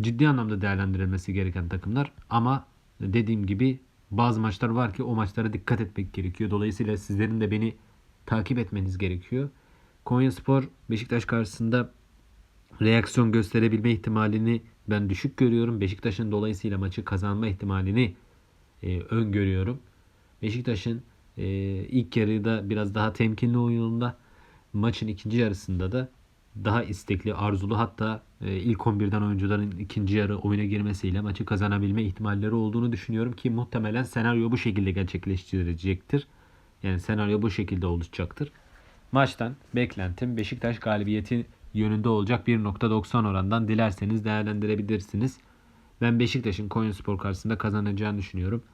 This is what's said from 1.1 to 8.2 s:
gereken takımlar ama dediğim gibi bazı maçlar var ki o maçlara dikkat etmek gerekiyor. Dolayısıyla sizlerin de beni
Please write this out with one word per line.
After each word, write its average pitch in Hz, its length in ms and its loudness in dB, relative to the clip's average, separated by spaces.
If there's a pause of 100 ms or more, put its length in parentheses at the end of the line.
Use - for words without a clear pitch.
gereken 92 360 -2
takımlar 107 440 -4 (180)
ama 120 360 0 (340)
dediğim 104 460 0
gibi 127 340 0 (300)
bazı 110 300 2
maçlar 110 280 0
var 113 260 0
ki 135 80 -4
o 120 120 -2
maçlara 110 380 0
dikkat 110 280 0
etmek 98 320 -6
gerekiyor. 92 380 -4
Dolayısıyla 104 460 0
sizlerin 107 440 -2
de 104 100 0
beni 107 240 0 (520)